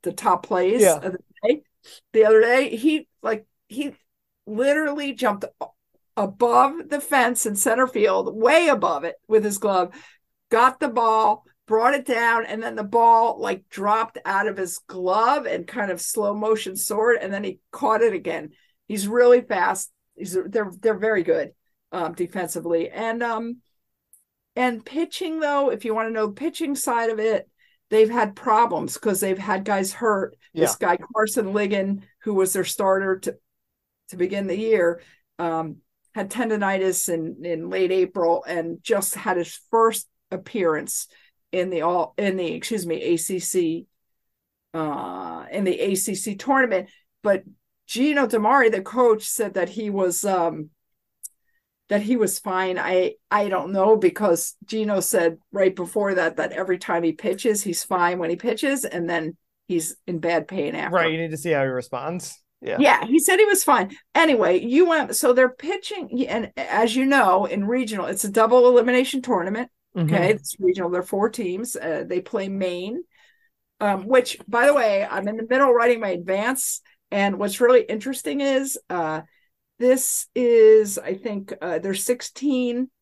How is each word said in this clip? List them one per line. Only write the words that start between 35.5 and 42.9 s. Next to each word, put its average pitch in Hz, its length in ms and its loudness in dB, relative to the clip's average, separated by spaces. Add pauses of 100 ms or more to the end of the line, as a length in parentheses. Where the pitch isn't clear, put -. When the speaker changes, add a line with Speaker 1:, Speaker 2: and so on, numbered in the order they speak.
Speaker 1:
had 196 160 -8
tendonitis 196 760 -2
in, 165 380 -6
in 170 240 -6
late 185 220 0
April 185 560 0
and 170 340 -6
just 202 340 -2
had 190 220 -4
his 170 220 -6 (100)
first 226 380 2 (240)
appearance 180 760 -4 (440)
in 185 180 -2
the 170 120 -4
all, 170 360 -2
in 196 200 0
the, 165 160 -4
excuse 196 340 -6
me, 165 140 -4